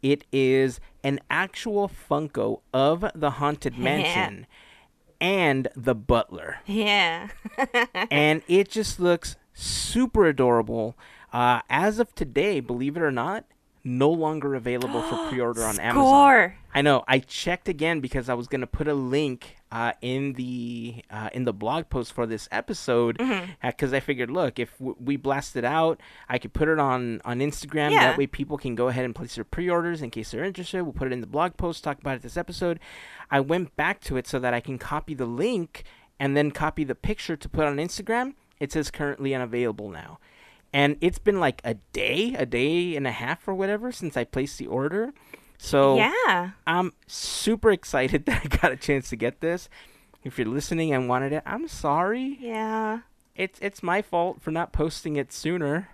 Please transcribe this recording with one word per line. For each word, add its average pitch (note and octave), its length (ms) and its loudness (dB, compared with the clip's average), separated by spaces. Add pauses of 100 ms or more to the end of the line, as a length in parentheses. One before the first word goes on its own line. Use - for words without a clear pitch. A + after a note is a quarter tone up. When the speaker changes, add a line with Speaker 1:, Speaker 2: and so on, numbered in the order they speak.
Speaker 1:
It C#3+ 300 2
is C3 480 4 (240)
an C#3 160 0 (100)
actual G3 600 -2
Funko C#3 720 -4 (120)
of D#3 400 2
the D3+ 180 0
Haunted C#3+ 460 -2
Speaker 2:
<laughs> - 0 -
Speaker 1:
Mansion D3 680 0 (720)
and D#3+ 560 2
the B2+ 200 0
Butler. G#2 720 -2
Speaker 2:
Yeah. G3+ 640 2 (280)
<laughs> A#3+ 520 0
Speaker 1:
And D3+ 380 4
it F#3 220 4
just - 300 -4
looks F3 360 2 (180)
super - 720 2
adorable. A#2 720 2 (340)
Uh, A#2+ 380 4
as G3 300 2
of A#3 160 0
today, D3+ 440 0
believe B2+ 380 -4
it E3+ 60 0
or D3 80 2
not, D3+ 340 -4 (380)
no B2+ 260 4
longer D#3 460 0
available B2 460 -2
for - 260 -4
Speaker 2:
<gasps> - 20 -6
Speaker 1:
pre-order B2 340 -2
on - 160 0
Amazon. A#3+ 240 4
Speaker 2:
Score. C4 520 8 (180)
Speaker 1:
I C#3 80 2
know. C#3+ 260 6
I C3 120 4
checked - 500 -4
again D#3+ 300 0
because B2+ 300 -4
I B2+ 40 2
was A#2+ 140 -4
gonna B2+ 200 -2
put - 200 -4
a D3+ 60 0
link, C3+ 640 -2 (140)
uh, A#2 300 -2
in C3+ 320 -2
the, A#2+ 760 -8
uh, A2 240 -8
in B2+ 120 -2
the A#2 80 0
blog A#2+ 360 -2
post C3 240 -4
for A#2+ 120 -2
this A2 260 -6
episode, A#2+ 680 0
Speaker 2:
Mm-hmm. F#3+ 340 -2 (120)
Speaker 1:
uh, B2+ 80 -2
'cause C3 220 -2
I C#3 80 2
figured, B2 280 -2
look, D3 300 -2
if - 180 -4
w-, C3 220 -6
we C3+ 160 -2
blast C3+ 400 -4
it B2 100 -2
out, D#3+ 340 2 (300)
I B2+ 80 -2
could - 160 -6
put D3+ 140 2
it D#3 120 4
on, B2+ 440 0
on A#2+ 160 -4
Instagram. D3 520 -2
Speaker 2:
Yeah. G#3+ 100 8 (100)
Speaker 1:
That - 60 0
way C#3 100 2
people C#3 300 -6
can B2+ 180 -4
go A#2+ 140 2
ahead B2+ 160 -2
and A#2+ 100 -6
place B2 200 -12
their A2+ 100 -6
pre-orders E3+ 560 -2
in B2+ 100 -6
case A2 200 -8
they're A#2 120 -6
interested. F3+ 400 -4
We'll D3 100 -6
put C#3 140 -4
it B2+ 60 -2
in B2 80 -6
the A2 60 -10
blog E3+ 300 -2
post, E3+ 260 -4
talk D3 160 -4
about C3+ 180 -6
it - 40 -12
this - 160 -10
episode. E3+ 420 -4 (500)
I C#3 100 4
went D#3 380 -2
back E3 240 0
to C3+ 160 -4
it B2+ 100 -4
so C3+ 120 -4
that B2 140 0
I A#2+ 60 0
can C3 180 -8
copy D3+ 360 -6
the C3 120 -4
link E3+ 580 -2 (360)
and C#3 180 0
then D3+ 140 2
copy D#3 320 -2
the C3 120 -4
picture - 420 -4
to - 120 -12
put D#3 160 0
on C#3+ 120 -2
Instagram. A3+ 560 -4 (260)
It C#3 140 -6
says D#3 180 -2
currently C#3 420 -4
unavailable A#2 560 -2
now. D#2+ 300 -16 (540)
And C#3+ 280 4
it's F3 160 2
been, G3 220 2
like, D3+ 260 0
a A#2 80 -2 (200)
day, G3+ 420 0
a C#3 100 -2
day D#3 500 0
and C#3 120 -2
a A#2+ 40 -2
half A#2+ 360 -6
or G3+ 80 -2
whatever G#3 360 -2
since E3+ 240 -8
I A#2+ 80 0
placed C3+ 360 -4
the - 80 -10
order. E3+ 460 -2 (440)
So C#3 400 6
Speaker 2:
Yeah. A3+ 540 2 (160)
Speaker 1:
I'm F3 260 0 (140)
super - 640 0
excited C#3+ 540 0
<laughs> - 20 0
that B3 180 2
I - 100 -4
got D#3+ 160 4
a C3 60 -4
chance C#3 320 -2
to B2+ 60 -6
get A2+ 260 -2
this. E3+ 260 -2 (560)
If C3+ 140 -10
you're A#2 100 0
listening D3+ 460 -2
and B2+ 160 0
wanted C3+ 240 0
it, D#3 120 -4
I'm C#4 220 -6
sorry. A3 720 -2
Speaker 2:
Yeah. A3 600 -4 (360)
Speaker 1:
It's, F#3+ 260 -6
it's G3+ 220 -8
my F#3 200 0
fault F3 380 -2
for D#3+ 100 -6
not D#3+ 200 -2
posting D#3 460 -2
it C3+ 160 -4
sooner. E3 600 -2